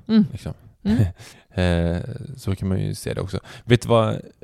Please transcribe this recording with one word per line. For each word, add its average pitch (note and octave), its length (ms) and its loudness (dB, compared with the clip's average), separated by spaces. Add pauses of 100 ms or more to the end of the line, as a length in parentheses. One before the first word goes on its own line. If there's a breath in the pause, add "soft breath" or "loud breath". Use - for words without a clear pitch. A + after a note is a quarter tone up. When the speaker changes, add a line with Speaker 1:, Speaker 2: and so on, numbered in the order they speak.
Speaker 1:
Mm. A3 240 4
Speaker 2:
liksom. - 220 -10 (300)
Speaker 1:
Mm. G3+ 260 2
Speaker 2:
<laughs> F2+ 40 -10 (440 loud breath)
Eh, E2+ 440 2 (340)
så - 200 -4
kan G2 140 -4
man F#2+ 100 0
ju G2+ 160 -2
se - 180 -6
det - 80 -6
också. F#2+ 180 -6 (240 loud breath)
Vet A#2+ 180 4
du - 60 -10
vad, A2 340 2 (220)